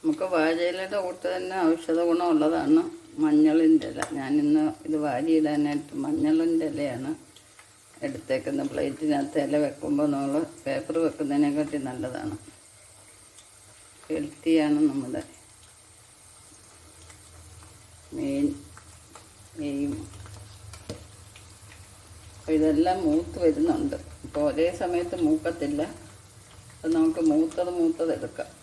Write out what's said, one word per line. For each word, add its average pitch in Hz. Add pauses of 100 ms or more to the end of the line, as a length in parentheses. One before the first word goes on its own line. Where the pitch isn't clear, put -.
നമുക്ക് 156
വാഴയിലയുടെ 175
കൂട്ട് 175
തന്നെ 185 (140)
ഔഷധ 165 (100)
ഗുണമുള്ളതാണ് 160 (420)
മഞ്ഞളിൻ്റെ 156
ഇല. 123 (140)
ഞാനിന്ന് 147 (240)
ഇത് 156
വാരിയിടാനായിട്ട് 147 (120)
മഞ്ഞളിൻ്റെ 160
ഇലയാണ് 139 (960)
എടുത്തേക്കുന്ന. 139
പ്ലേറ്റിനകത്ത് 143
ഇല 147 (100)
വെക്കുമ്പോൾ 147
നമ്മൾ 139 (180)
പേപ്പർ 135
വെക്കുന്നതിനെക്കാട്ടി 147 (100)
നല്ലതാണ്, 113 (1700)
ഹെൽത്തിയാണ് 151 (100)
നമ്മുടെ 131 (3000)
മീൻ 139 (1120)
നെയ്യും. 143 (2500)
അപ്പോൾ -
ഇതെല്ലാം 160 (100)
മൂത്ത് 160
വരുന്നുണ്ട്. 147 (260)
ഇപ്പോൾ 147
ഒരേ 160 (100)
സമയത്ത് 175 (100)
മൂക്കത്തില്ല, 294 (960)
അപ്പം 160
നമുക്ക് 160
മൂത്തത് 165
മൂത്തത് 165
എടുക്കാം. - (140)